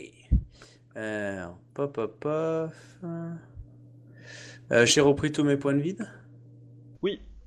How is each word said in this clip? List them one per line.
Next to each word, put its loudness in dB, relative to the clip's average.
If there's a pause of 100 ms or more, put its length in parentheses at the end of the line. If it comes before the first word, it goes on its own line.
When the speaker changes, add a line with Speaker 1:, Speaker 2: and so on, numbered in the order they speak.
(960)
Speaker 1:
Euh, -6 (260)
pop, -4
pop, -6
pop. -2 (340)
Euh, -2
j'ai 6
repris 4
tous 0
mes 4
points 0
de 2
vie ? -4 (1040)
Speaker 2:
Oui. -2 (280)